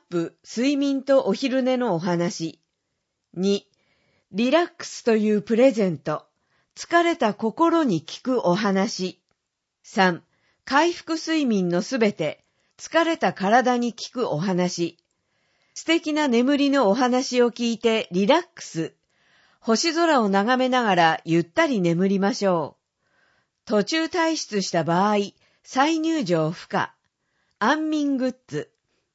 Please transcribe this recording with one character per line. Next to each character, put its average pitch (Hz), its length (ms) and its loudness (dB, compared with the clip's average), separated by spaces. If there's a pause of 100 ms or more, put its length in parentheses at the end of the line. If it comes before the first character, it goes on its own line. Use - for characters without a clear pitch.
プ、 170 300 -6 (100)
睡 277 280 -2
眠 277 260 -2
と 269 220 4
お 196 100 0
昼 262 300 -2
寝 254 120 0
の 240 200 0
お - 20 -4
話。 170 640 -4 (720)
二、 196 340 -2 (600)
リ 233 200 -2
ラ 330 140 4
ッ 339 40 -4
ク - 180 -16
ス - 180 -18
と 226 120 2
い 214 140 2
う 208 100 2
プ 214 160 -2
レ 262 140 6
ゼ 202 180 0
ン 165 80 -4
ト。 151 300 -8 (500)
疲 - 260 0
れ 339 140 0
た 214 160 0
心 320 500 0
に 190 200 0
効 - 40 -20 (160)
く 247 240 -2
お 175 80 4
話。 190 680 -2 (600)
三、 180 400 0 (440)
回 320 260 2
復 - 220 -10
睡 320 320 -2
眠 196 240 0
の 175 100 0
す 262 180 -6
べ 220 140 2
て。 - 320 -8 (320)
疲 - 280 -2
れ 330 120 0
た 196 160 0
体 233 460 2
に 240 160 -4
効 - 40 -20 (140)
く 240 160 -4
お 147 100 -4
話。 180 600 -2 (760)
素 - 140 -18
敵 320 260 0
な 302 160 0
眠 247 300 2
り 277 120 2
の 269 200 2
お 196 40 2
話 247 460 0
を 240 100 2
聞 233 200 -4
い 220 80 -4
て 220 340 0
リ 190 140 0
ラ 294 140 4
ッ - 20 -2
ク - 200 -20
ス。 160 300 -8 (680)
星 269 340 0
空 320 260 2
を 214 80 2
眺 202 300 2
め 254 100 0
な 247 140 0
が 208 120 2
ら 165 300 4
ゆ 165 160 2
っ 165 40 0
た 320 220 0
り 254 140 -2
眠 170 280 2
り 196 100 0
ま 196 160 0
し 202 120 -4
ょ 165 320 -2
う。 - 200 -20 (640)
途 311 180 0
中 320 220 -2
退 320 320 -2
出 208 240 -6
し 185 100 -6
た 165 140 0
場 180 260 0
合、 214 60 0 (460)
再 311 380 0
入 320 220 -2
場 160 280 0
不 - 180 -12
可。 165 260 -4 (640)
安 311 300 0
眠 285 300 -2
グ 254 80 -2
ッ 254 100 -6 (100)
ズ。 143 240 -10 (440)